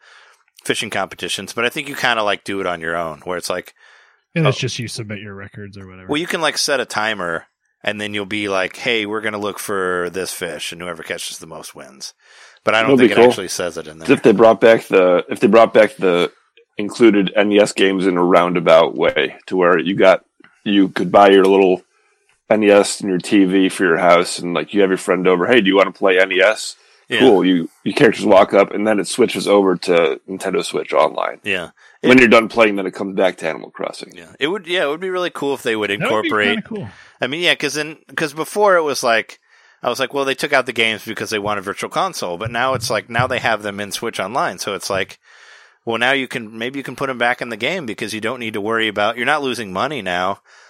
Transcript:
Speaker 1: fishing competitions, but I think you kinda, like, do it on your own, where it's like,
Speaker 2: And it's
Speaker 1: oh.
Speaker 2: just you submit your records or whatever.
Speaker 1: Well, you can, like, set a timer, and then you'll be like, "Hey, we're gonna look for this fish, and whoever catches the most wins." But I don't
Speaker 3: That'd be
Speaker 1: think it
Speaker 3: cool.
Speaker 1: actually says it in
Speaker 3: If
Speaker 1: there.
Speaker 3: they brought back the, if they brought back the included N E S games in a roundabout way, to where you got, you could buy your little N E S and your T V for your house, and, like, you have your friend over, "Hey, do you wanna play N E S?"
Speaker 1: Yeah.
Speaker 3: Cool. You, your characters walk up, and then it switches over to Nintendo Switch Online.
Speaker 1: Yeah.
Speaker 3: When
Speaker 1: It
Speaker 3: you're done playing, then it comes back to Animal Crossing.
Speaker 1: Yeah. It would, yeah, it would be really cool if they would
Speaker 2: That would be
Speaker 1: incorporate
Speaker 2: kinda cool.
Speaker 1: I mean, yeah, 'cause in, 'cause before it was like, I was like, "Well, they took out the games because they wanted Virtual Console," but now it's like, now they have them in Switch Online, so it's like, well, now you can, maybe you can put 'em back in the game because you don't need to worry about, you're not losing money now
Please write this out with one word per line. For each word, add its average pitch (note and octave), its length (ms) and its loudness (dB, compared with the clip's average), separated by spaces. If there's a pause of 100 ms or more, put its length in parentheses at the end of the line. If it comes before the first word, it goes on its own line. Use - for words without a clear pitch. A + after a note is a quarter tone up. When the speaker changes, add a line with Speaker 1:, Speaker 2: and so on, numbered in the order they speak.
(640)
Speaker 1:
fishing A#2 260 -6
competitions, F#2+ 600 -8
but A#2 140 -4
I A#2+ 40 0
think C#3+ 200 -10
you C#3 60 -12
kinda, A#2 280 -2
like, G2+ 220 -2
do G2 160 -6
it F#2 40 -4
on F2 140 -4
your E2 160 -6
own, D#2+ 300 -6
where F2+ 120 -6
it's - 120 -10
like, F2+ 240 -8 (600)
Speaker 2:
And D#3+ 140 0
it's C3+ 100 0
Speaker 1:
oh. - 40 -8
Speaker 2:
just B2 180 -6
you A#2 80 -8
submit G#2 320 -12
your G#2 160 -16
records G2+ 420 -18
or F#2+ 100 -18
whatever. F#2 200 -20
Speaker 1:
Well, D3 140 -2
you F3 60 -8
can, F3 140 -4
like, D3 160 -2
set C#3 220 -2
a A2+ 60 -4
timer, G2 600 -4 (360)
and G#2+ 180 -6
then G#2 120 -8
you'll G#2 120 -4
be G#2 240 -6
like, F#2 280 -4
"Hey, A2+ 280 -2
we're G#2 160 -6
gonna G#2+ 160 -6
look G2+ 220 -6
for F#2 500 -4
this F2 240 -8
fish, D#2 380 -10
and E2+ 100 -14
whoever E2+ 220 -12
catches - 360 -10
the E2+ 80 -20
most D#2+ 280 -18
wins." C2+ 380 -20 (500)
But G#2+ 120 0
I A2+ 60 2
don't C3 160 4
Speaker 3:
That'd - 20 4
be B2 100 6
Speaker 1:
think G#2 100 2
it - 20 8
Speaker 3:
cool. B2 80 8
Speaker 1:
actually G#2 180 -4
says F2 300 -6
it D#2+ 100 -12
in D#2+ 140 -20
Speaker 3:
If D#2+ 60 -12
Speaker 1:
there. C#3 100 4
Speaker 3:
they A#2+ 160 4
brought A2+ 260 6
back A2+ 280 6
the, F2+ 420 4
if - 100 -8
they A#2+ 80 2
brought G2 260 6
back G#2+ 220 4
the F2 360 0 (460)
included G2+ 580 2
N G#2 160 2
E G#2 80 6
S G#2+ 140 4
games F#2+ 320 0
in F#2 120 2
a F2+ 60 2
roundabout F2 720 4
way, - 420 -2 (100)
to F#2+ 80 -8
where F2+ 240 4
you F2+ 160 -4
got, F#2 300 4 (380)
you G2+ 260 2
could - 220 -6
buy G2+ 180 8
your G2 160 8
little F#2+ 360 4 (680)
N G#2+ 140 2
E G#2 60 4
S G2+ 320 4
and G2+ 80 -6
your F2+ 100 -2
T G2 260 4
V F#2+ 240 2
for G2 160 -2
your E2 120 2
house, F2 420 2
and, F2 140 -6
like, D2+ 200 -6
you G2+ 80 2
have F#2+ 80 2
your F#2 80 0
friend F#2 300 -2
over, F2+ 200 2
"Hey, A#2+ 140 4
do F#2+ 60 0
you F#2+ 100 2
wanna F#2+ 140 4
play F#2+ 280 0
N F#2+ 120 2
E F#2 100 2
S?" G#2+ 340 0 (340)
Speaker 1:
Yeah. B2 100 -2
Speaker 3:
Cool. G#2 260 6
You, F2 240 0 (160)
your G2+ 100 -4
characters G#2+ 300 2
walk G2+ 280 4
up, G2+ 200 4
and G2+ 120 -2
then G#2+ 140 0
it F2 80 -4
switches G2+ 400 -2
over G2 300 4
to E2 420 0 (100)
Nintendo F#2+ 320 -4
Switch - 300 -6
Online. C2 500 0
Speaker 1:
Yeah. F#2 280 -6 (320)
Speaker 3:
When B2 160 6
Speaker 1:
It - 20 8
Speaker 3:
you're B2 80 6
done A2+ 220 4
playing, A2 260 2
then F#2+ 100 -4
it F#2 80 -6
comes G2 220 -8
back F#2 220 0
to E2+ 100 -6
Animal C#2+ 240 -8
Crossing. - 420 -12
Speaker 1:
Yeah. E2+ 280 -20
It C#3 60 -2
would, F#3 200 -6
yeah, F3 160 -2
it D3 60 -2
would D#3 100 -6
be F#3+ 100 -8
really F3+ 200 -4
cool C#3 240 -6
if B2+ 100 -10
they A2+ 140 -2
would G#2 120 -2
Speaker 2:
That G2+ 100 -2
would A2 240 -2
be - 40 -4
Speaker 1:
incorporate G#3 200 0 (180)
Speaker 2:
kinda - 20 -20
cool. F#3+ 220 -12 (320)
Speaker 1:
I C3 60 -4
mean, D3 140 -6
yeah, D#3+ 140 2
'cause C#3+ 220 -6
in, D3+ 220 -8 (140)
'cause D3 200 -6
before F#3 420 0
it E3+ 60 2
was C#3 220 -4
like, A2+ 360 0 (420)
I C#3 60 -4
was A#2+ 140 -4
like, B2 120 -6
"Well, C#3 120 -2
they C3+ 100 -2
took D3+ 160 -4
out C3 140 2
the B2 80 -10
games A2+ 320 -2
because G#2+ 240 -10
they A2 100 -4
wanted G2+ 240 -4
Virtual G2 260 -8
Console," D3 480 -6
but A2+ 140 -8
now B2 220 -2
it's A#2+ 160 -6
like, G#2+ 200 -4
now A#2+ 160 0
they B2+ 140 -4
have A2 240 -2
them G2+ 160 -8
in G2+ 140 -8
Switch A2+ 260 -8
Online, A2 400 -6
so G#2 160 -6
it's - 140 -10
like, F#2+ 280 -6 (680)
well, A2+ 120 -4
now B2 140 0
you C3+ 160 -2
can, A2+ 300 -12
maybe B2+ 200 -8
you C3+ 60 -10
can C3 140 -12
put C#3 120 -6
'em B2+ 80 -8
back A#2+ 240 0
in B2+ 60 -8
the A#2 80 -10
game C#3+ 300 -6
because G#2 280 -8
you A2 60 -8
don't A#2+ 220 -8
need A2 120 -10
to G#2+ 80 -6
worry A2 280 -2
about, G#2 260 -2
you're A#2+ 100 -6
not D3 180 -2
losing A#2 280 -6
money A#2+ 300 -4
now F#2 400 -4 (280)